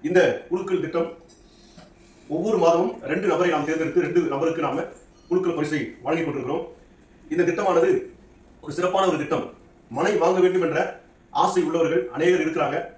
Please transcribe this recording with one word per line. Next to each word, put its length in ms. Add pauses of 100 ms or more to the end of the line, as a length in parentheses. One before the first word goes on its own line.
இந்த 460
குழுக்கள் 320
திட்டம் 320 (1160)
ஒவ்வொரு 300
மாதமும் 440
ரெண்டு 240
நபரை 240
நாம் 140
தேர்ந்தெடுத்து 360
ரெண்டு 200
நபருக்கு 420
நாம 200 (460)
குழுக்கள் 260
பரிசை 480
வழங்கிக் 240
கொண்டிருக்கிறோம். 380 (680)
இந்த 120
திட்டமானது 480 (720)
ஒரு 120
சிறப்பான 340
ஒரு 120
திட்டம். 320 (400)
மனை 260
வாங்க 240
வேண்டும் 220
என்ற 380 (300)
ஆசை 320
உள்ளவர்கள் 500
அநேகர் 280
இருக்கிறாங்க. 360 (220)